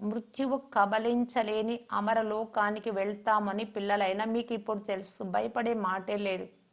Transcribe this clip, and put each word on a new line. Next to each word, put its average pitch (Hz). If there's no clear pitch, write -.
మృత్యువు 247
కబలించలేని 226
అమరలోకానికి 214
వెళ్తామని 208
పిల్లలైనా 202
మీకు 233
ఇప్పుడు 208
తెలుసు. 202
భయపడే 226
మాటే 190
లేదు. 190